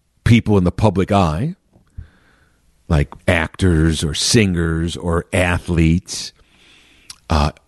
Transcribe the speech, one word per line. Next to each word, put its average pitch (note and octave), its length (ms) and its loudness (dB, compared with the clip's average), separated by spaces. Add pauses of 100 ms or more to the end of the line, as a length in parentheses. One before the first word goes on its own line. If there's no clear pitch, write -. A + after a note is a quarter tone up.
(240)
people G#2+ 340 4
in F2+ 60 2
the F2 80 0
public F#2+ 400 0
eye, G2 440 -2 (1300)
like D2 200 0 (180)
actors E2 720 0
or D2+ 120 -4
singers E2+ 840 -2
or E2+ 380 -4
athletes, F2 1000 -2 (960)
uh, D2+ 220 0 (160)